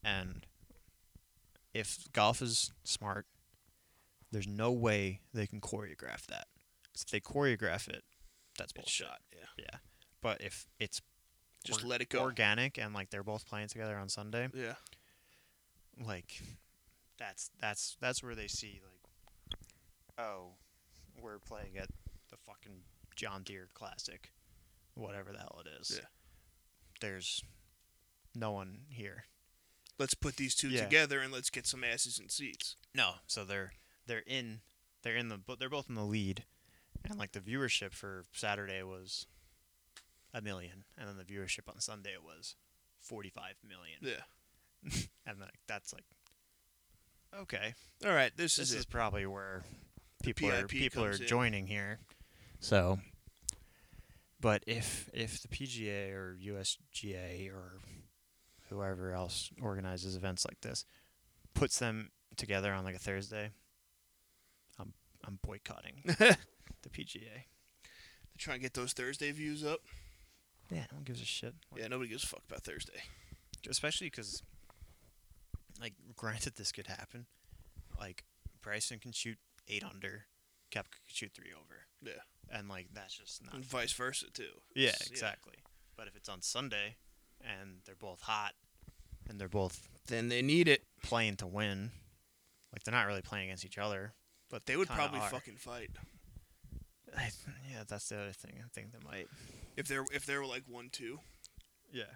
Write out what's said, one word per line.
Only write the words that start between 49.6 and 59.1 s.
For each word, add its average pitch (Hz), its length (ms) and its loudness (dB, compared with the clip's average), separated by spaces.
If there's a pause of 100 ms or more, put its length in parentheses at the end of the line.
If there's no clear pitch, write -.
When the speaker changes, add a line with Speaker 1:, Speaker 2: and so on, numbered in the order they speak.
Speaker 2:
The 120 100 2
Speaker 1:
people 147 160 4
are, - 40 8
Speaker 2:
P 123 40 6
I 104 60 4
P 101 160 0
Speaker 1:
people 123 260 4
are 104 60 6
Speaker 2:
comes 101 100 2
in. 120 60 0
Speaker 1:
joining 117 400 6
here. 104 320 -2 (600)
So, 95 400 10 (1400)
but 107 260 8
if, - 480 0
if 113 280 -2
the - 60 -12
P - 180 -4
G 117 240 -2
A 101 240 0
or 92 260 -6
U 101 180 -4
S 95 200 2 (140)
G 101 240 -4
A 90 380 -6
or 90 200 -12 (960)
whoever 95 440 -2